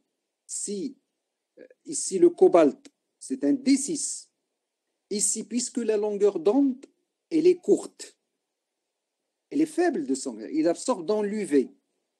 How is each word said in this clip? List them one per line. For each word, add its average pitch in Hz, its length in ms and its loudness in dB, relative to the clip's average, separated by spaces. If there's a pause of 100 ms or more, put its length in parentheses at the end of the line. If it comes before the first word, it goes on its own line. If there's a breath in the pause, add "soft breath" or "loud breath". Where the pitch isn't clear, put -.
(460)
si, 196 500 -8 (640)
euh, - 80 -20 (200)
ici - 320 -6
le 170 120 8
cobalt, 170 640 4 (260)
c'est - 260 -10
un 143 80 2
D 269 240 2
six, - 540 -6 (800)
ici, 208 340 -2
puisque - 340 -6
la 220 180 0
longueur 208 420 0
d'onde, 247 460 0 (460)
elle 160 160 2
est 180 100 6
courte, - 600 -2 (1300)
elle 285 120 0
est 311 40 0
faible 277 400 -2
de 131 80 -2
son, 123 260 -10
il 151 280 -2
absorbe 180 380 -2
dans 214 160 -2
l'U 208 220 -4
V, 143 260 2 (500)